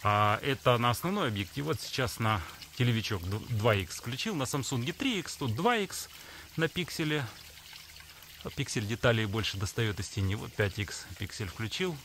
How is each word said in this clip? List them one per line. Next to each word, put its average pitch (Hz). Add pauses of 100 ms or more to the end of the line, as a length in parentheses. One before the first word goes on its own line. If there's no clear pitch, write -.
а, 104
это 131
на 120
основной 170
объектив. 107
Вот 151
сейчас -
на 110 (360)
телевичок 113
д-, 107 (100)
два 110
икс 95
включил. 131
На 135
Самсунге 135
три 254
икс, -
тут 123
два 196
икс - (480)
на 160
Пикселе. 151 (1160)
А -
Пиксель -
деталей 113
больше 101
достаёт 107
из 104
тени. 98
Вот 117
пять 104
икс - (140)
Пиксель 98
включил. 147